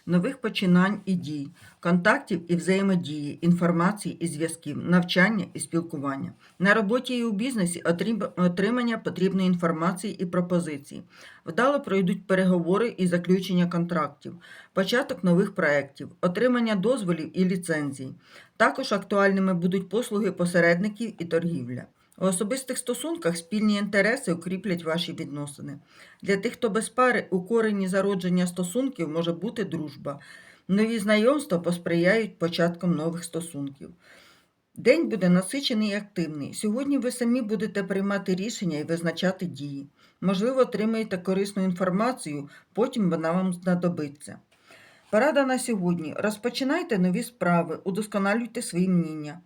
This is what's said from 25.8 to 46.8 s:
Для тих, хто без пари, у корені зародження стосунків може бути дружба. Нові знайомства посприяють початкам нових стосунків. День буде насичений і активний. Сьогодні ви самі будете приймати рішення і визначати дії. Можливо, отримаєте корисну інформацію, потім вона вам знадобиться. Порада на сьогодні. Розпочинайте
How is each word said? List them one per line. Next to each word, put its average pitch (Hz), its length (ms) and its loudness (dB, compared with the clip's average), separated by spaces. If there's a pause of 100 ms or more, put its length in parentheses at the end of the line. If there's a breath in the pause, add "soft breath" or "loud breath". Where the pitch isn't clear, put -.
Для 196 160 0
тих, 226 160 -4
хто - 160 -2
без 214 200 -2
пари, 247 400 2
у 185 120 0
корені 214 460 0
зародження 185 600 2
стосунків 180 600 -2
може 165 220 0
бути 208 320 -4
дружба. 143 560 -8 (480 loud breath)
Нові 220 320 2
знайомства 214 600 2
посприяють 175 800 2
початкам 170 580 0
нових 170 280 -4
стосунків. 143 680 -10 (840 soft breath)
День 285 340 4
буде 185 200 2
насичений 214 600 2
і 196 40 -4
активний. 160 600 -6
Сьогодні 269 440 0
ви 247 140 -2
самі 240 300 0
будете 214 420 -2
приймати 196 520 -2
рішення 185 420 -2
і 151 60 -4
визначати 170 600 -2
дії. 139 420 -8 (340 soft breath)
Можливо, 208 400 2
отримаєте 220 560 -2
корисну 190 460 -2
інформацію, 185 840 -2 (240 loud breath)
потім 220 360 2
вона 165 220 0
вам 185 220 2
знадобиться. 175 880 -4 (720 loud breath)
Порада 269 340 4
на 254 140 0
сьогодні. 175 580 -2
Розпочинайте 262 800 -2